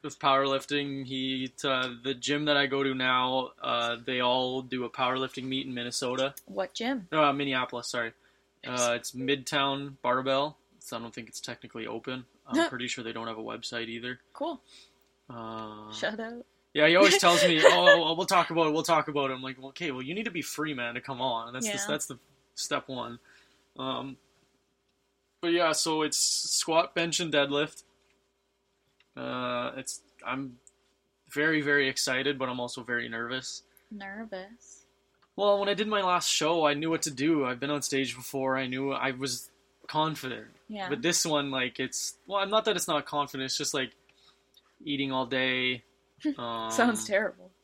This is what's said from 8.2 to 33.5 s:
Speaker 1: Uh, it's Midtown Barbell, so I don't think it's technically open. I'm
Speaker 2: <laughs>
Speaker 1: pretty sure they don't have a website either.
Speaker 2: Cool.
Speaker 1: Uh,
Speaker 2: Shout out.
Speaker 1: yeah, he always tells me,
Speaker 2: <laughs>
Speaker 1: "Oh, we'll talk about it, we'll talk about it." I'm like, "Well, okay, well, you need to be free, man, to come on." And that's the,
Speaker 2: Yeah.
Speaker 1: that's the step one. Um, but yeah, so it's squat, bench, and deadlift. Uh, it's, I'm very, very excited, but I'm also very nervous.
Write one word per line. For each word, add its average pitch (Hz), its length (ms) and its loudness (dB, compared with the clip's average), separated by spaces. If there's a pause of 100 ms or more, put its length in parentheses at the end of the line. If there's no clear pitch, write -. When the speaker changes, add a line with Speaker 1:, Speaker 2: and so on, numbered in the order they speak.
Speaker 1:
Uh, 123 300 2
it's - 160 -8
Midtown 139 880 -2
Barbell, 135 560 0 (220)
so - 180 -12
I - 20 -6
don't 117 140 -12
think 113 160 -14
it's - 120 -14
technically 120 440 -10
open. 120 400 -8 (220)
I'm 320 220 0
Speaker 2:
<laughs> - 0 -
Speaker 1:
pretty 123 180 -6
sure 120 160 -6
they 113 100 -8
don't 117 140 -6
have 110 100 -8
a 110 60 -10
website 117 460 -8
either. 120 300 -8 (140)
Speaker 2:
Cool. 311 280 -6 (680)
Speaker 1:
Uh, 110 640 -12
Speaker 2:
Shout 214 260 -4
out. 233 260 -10 (280)
Speaker 1:
yeah, 151 140 8
he 170 80 8
always 196 240 6
tells 175 240 8
me, 165 180 6
Speaker 2:
<laughs> - 40 8
Speaker 1:
"Oh, 175 520 8
we'll 185 80 0
talk 180 240 4
about 160 180 4
it, 151 60 2
we'll 160 100 0
talk 156 240 2
about 139 220 0
it." 131 40 -4
I'm 127 100 -8
like, 131 160 -10
"Well, 135 100 -14
okay, 156 220 -6
well, 127 100 -6
you 143 140 -6
need 214 100 -4
to 220 60 -4
be 170 100 -4
free, 151 320 -4
man, 120 220 -4
to 123 60 -4
come 127 200 -8
on." 117 260 -2
And 120 80 -12
that's 131 120 -4
the, 202 100 -4
Speaker 2:
Yeah. 202 100 -4
Speaker 1:
that's 151 200 -2
the 127 100 -10 (380)
step - 340 -2
one. 120 300 -8 (600)
Um, 131 380 -6 (1200)
but 170 100 2
yeah, 170 220 4
so 156 300 0
it's 147 140 -2
squat, - 800 2
bench, 170 240 0
and 165 140 -2
deadlift. 143 500 2 (1300)
Uh, 127 640 -4
it's, - 240 -10 (240)
I'm 131 320 -8 (720)
very, 151 320 2
very 143 280 4
excited, 135 500 0
but 127 100 -2
I'm 123 100 -6
also 123 240 -6
very 120 260 -4
nervous. 120 540 -8 (280)